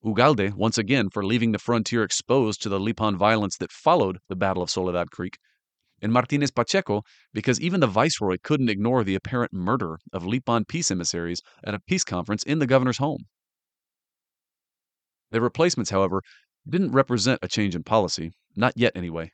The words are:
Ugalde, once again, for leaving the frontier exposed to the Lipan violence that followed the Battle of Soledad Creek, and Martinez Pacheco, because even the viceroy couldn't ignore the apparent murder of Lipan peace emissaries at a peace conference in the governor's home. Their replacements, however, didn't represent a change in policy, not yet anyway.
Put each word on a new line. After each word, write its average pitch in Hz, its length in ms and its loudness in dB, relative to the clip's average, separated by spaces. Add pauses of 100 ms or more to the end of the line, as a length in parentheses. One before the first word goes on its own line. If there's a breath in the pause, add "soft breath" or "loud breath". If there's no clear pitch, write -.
Ugalde, 110 500 4
once 107 240 0
again, 110 320 0
for 101 140 -4
leaving 113 280 2
the 101 60 -2
frontier 117 440 0
exposed 110 600 0
to 107 60 -6
the 98 100 0
Lipan 104 380 -2
violence 104 420 2
that 90 140 -8
followed 110 460 2 (100)
the 95 80 -6
Battle 92 260 0
of 85 80 -6
Soledad 87 400 -2
Creek, - 280 -10 (640)
and 110 100 0
Martinez 131 380 2
Pacheco, 113 520 0 (300 soft breath)
because 117 280 0
even 175 200 0
the 135 60 4
viceroy 107 560 0
couldn't 139 260 2
ignore 113 340 2
the 95 120 0
apparent 120 380 -2
murder 92 460 -2 (140)
of 87 120 -6
Lipan 117 440 -2
peace - 220 -4
emissaries 85 500 -4 (240 soft breath)
at 101 100 -6
a 104 140 -6
peace 92 160 0
conference 92 380 -4
in 151 160 -2
the 139 80 0
governor's 127 320 2
home. - 260 -4 (2000)
Their 113 100 0
replacements, 123 500 0
however, 95 320 0 (460 soft breath)
didn't 175 240 0
represent 123 500 2
a 92 60 -6
change 101 260 0
in 82 80 -4
policy, 90 500 0 (220)
not 120 220 0
yet 117 180 2
anyway. 82 400 -8